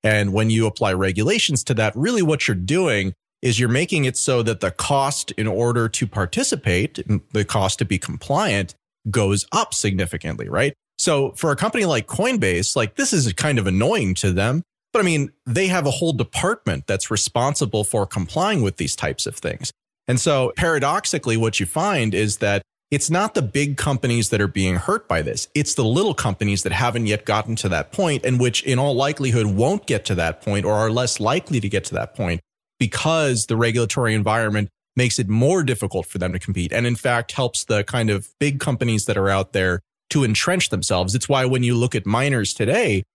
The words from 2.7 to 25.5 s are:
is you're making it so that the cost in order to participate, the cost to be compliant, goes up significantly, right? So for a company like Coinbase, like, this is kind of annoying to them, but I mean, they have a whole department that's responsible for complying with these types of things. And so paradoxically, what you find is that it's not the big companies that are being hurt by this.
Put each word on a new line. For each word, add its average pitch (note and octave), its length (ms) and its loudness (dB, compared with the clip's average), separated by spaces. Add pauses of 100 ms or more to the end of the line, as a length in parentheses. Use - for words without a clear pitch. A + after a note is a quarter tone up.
is A#2+ 180 2
you're B2 80 2
making D3 360 2
it C3 120 -2
so B2 280 2
that A2 160 0
the F#2+ 100 0
cost - 640 -2
in A2+ 140 -2
order A#2 420 0
to - 180 -2
participate, G2+ 960 -2 (320)
the G#2 120 0
cost G2 360 0
to G#2+ 40 2
be F#2 140 -2
compliant, C#3 760 -2 (360)
goes G2+ 420 0
up G#3+ 220 0
significantly, E2+ 760 -4
right? A2+ 260 0 (220)
So C#3 360 0
for - 180 -2
a C#3+ 60 2
company A3 280 0
like C#3 220 0
Coinbase, E3+ 680 0
like, A2+ 180 0
this C4+ 180 0
is B2+ 220 2
kind C#3+ 240 2
of F#2+ 80 0
annoying G2+ 480 2
to F#2+ 180 0
them, A#2 300 0 (300)
but A3+ 80 2
I - 20 2
mean, D#3 300 0 (120)
they F3 220 0
have F3+ 200 2
a C#3 40 4
whole E3 220 0
department A2+ 760 -2
that's - 240 -2
responsible A#2+ 760 0
for G2+ 220 0
complying D#3 560 0
with F#2+ 140 0
these D2 200 -4
types - 300 -4
of - 100 -8
things. - 340 -8 (380)
And B2+ 100 2
so C3+ 380 0
paradoxically, D3+ 800 0
what A2+ 240 0
you G2 60 -2
find D#3 480 0
is G#2 240 0
that G2+ 240 0 (280)
it's D3 200 -2
not G3 240 0
the F3+ 80 2
big C#3 340 -2
companies A#2+ 540 0
that G#2 100 2
are G2+ 80 2
being F#2 280 0
hurt G3 300 -2
by E2 140 0
this. - 340 -4